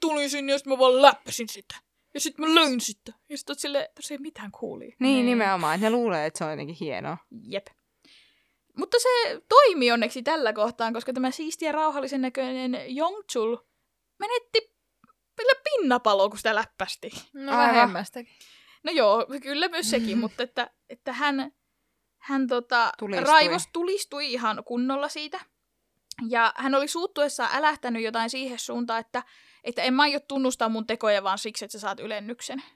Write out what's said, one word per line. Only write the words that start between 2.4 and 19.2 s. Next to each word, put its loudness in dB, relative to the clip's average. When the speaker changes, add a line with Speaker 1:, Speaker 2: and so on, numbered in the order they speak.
Speaker 1:
löin 4
sitä." -10
Ja -12
sit -14
oot -8
silleen: -4
"Tässä -12
ei -10
mitään -14
kuulia." -12
Speaker 2:
Niin, -20
Speaker 3:
Niin. 4
Speaker 2:
nimenomaan, 2
että 0
ne 4
luulee, 0
että -8
se -4
on -4
jotenkin -10
hienoa. -6
Speaker 1:
Jep. -10
Mutta 0
se 2
toimi 6
onneksi -2
tällä 0
kohtaan, -2
koska -6
tämä -2
siisti -8
ja 0
rauhallisen -2
näköinen -4
Yongchul -2
menetti -4
kyllä 4
pinnapalo, 2
kun -8
sitä 0
läppästi. -6
Speaker 3:
No -8
Speaker 2:
Aivan. 6
Speaker 3:
vähemmästäkin. 2
Speaker 1:
No -2
joo, 6